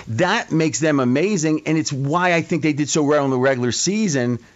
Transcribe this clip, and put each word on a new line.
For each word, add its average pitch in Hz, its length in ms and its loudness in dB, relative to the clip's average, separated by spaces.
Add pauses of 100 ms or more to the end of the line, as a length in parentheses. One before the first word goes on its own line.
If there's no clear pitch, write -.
That 180 420 -2
makes 156 280 0
them 151 200 2
amazing, 156 680 0
and 156 120 0
it's 147 160 -2
why 160 400 0
I 170 80 2
think 165 220 -4
they 156 100 2
did 135 160 -2
so 160 120 0
well 143 220 2
in 135 80 0
the 131 60 0
regular 123 340 2
season, 139 680 -2 (160)